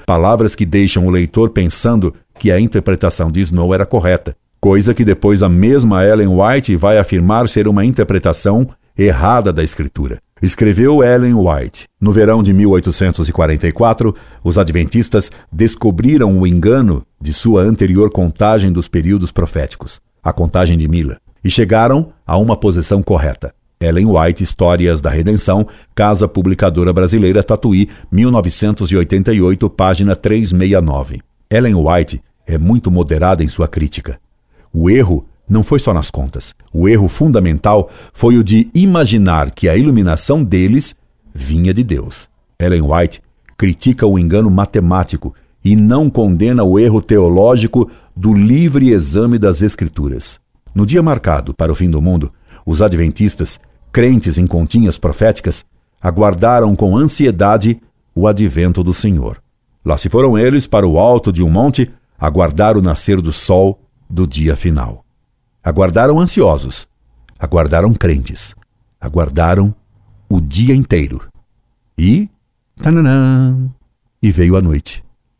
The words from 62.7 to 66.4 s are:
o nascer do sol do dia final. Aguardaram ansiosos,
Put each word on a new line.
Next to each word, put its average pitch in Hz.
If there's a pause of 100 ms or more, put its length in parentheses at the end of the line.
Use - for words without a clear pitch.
o 98
nascer 92
do 80
sol 98 (280)
do 90
dia 76
final. 62 (580)
Aguardaram 95
ansiosos, 82 (520)